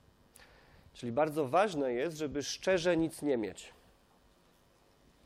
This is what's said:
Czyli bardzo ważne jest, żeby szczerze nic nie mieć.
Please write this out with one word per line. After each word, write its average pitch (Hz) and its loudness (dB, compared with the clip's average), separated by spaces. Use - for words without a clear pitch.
Czyli 120 -8
bardzo 147 2
ważne 143 2
jest, 151 -2
żeby 143 -4
szczerze 175 2
nic 160 -2
nie 143 2
mieć. 104 -6